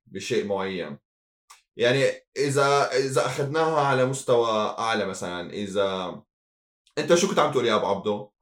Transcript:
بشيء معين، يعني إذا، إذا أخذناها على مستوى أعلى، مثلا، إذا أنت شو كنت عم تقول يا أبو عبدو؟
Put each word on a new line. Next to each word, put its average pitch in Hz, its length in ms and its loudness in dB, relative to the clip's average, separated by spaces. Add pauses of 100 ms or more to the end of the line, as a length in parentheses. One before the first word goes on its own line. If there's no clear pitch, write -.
بشيء 98 400 -4
معين، 95 520 -6 (840)
يعني 127 240 4 (340)
إذا، 139 540 2
إذا 131 340 0
أخذناها 147 560 0
على 131 240 2
مستوى 123 440 2 (300)
أعلى، 113 260 0
مثلا، 90 480 -8
إذا 95 680 -2 (760)
أنت 151 160 2
شو 175 160 4
كنت - 100 0
عم 147 120 2
تقول 123 140 0
يا 110 100 2
أبو 104 100 0
عبدو؟ 104 460 -4 (100)